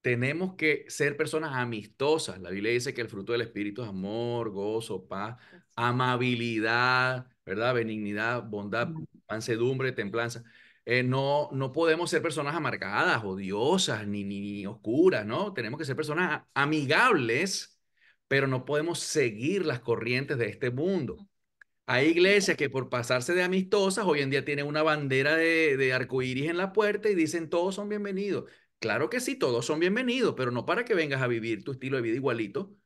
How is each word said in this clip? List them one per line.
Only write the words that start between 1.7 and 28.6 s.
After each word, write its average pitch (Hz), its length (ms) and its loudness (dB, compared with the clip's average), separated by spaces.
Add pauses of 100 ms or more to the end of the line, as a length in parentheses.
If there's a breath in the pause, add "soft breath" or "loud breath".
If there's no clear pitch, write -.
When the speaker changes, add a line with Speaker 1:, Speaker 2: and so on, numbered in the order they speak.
Speaker 1:
La 87 100 -12
Biblia 101 220 0
dice 127 220 0
que 123 80 -6
el 104 60 -6
fruto 98 240 -6
del 120 100 0
Espíritu 104 400 -6
es 110 60 -8
amor, 110 600 -4
gozo, 101 560 -6
paz, 104 400 -8
Speaker 2:
Exacto. - 200 -20 (100)
Speaker 1:
amabilidad, 123 1500 0 (180)
¿verdad? 113 300 0
Benignidad, 110 720 -2
bondad, 107 460 -4
Speaker 3:
Ujú. 160 160 -10 (220)
Speaker 1:
mansedumbre, 123 640 -2
templanza. 117 500 -4 (420 loud breath)
Eh, 123 180 2
no, 135 500 0
no 135 200 -4
podemos 165 380 2
ser 156 120 2
personas 151 320 -2
amargadas, 123 720 0
odiosas, 107 800 0
ni, 101 180 -4
ni, 101 160 -6
ni 101 260 -8
oscuras, 117 600 2
¿no? 180 260 -4
Tenemos 120 260 -6
que 160 60 -6
ser 131 120 -4
personas 156 360 0
a-, - 220 -8
amigables, 151 1200 2 (500 soft breath)
pero 135 180 2
no 131 180 -2
podemos 151 360 0
seguir 139 680 0
las 127 140 -2
corrientes 123 580 -2
de 110 100 0
este 123 220 -4
mundo. 147 580 -4 (580)
Hay 131 220 4
iglesias 190 480 6
que 139 140 0
por 131 180 -2
pasarse 127 460 0
de 180 80 2
amistosas 190 640 2
hoy 151 140 4
en 135 100 0
día 135 140 0
tienen 143 220 -2
una 147 160 0
bandera 147 540 4
de, 160 400 6
de 131 160 4
arcoíris 131 560 0
en 170 80 -2
la 190 160 -2
puerta 208 380 2
y 202 60 2
dicen, 160 340 0
"Todos 180 240 0
son 208 140 -6
bienvenidos". 202 600 -4 (280 loud breath)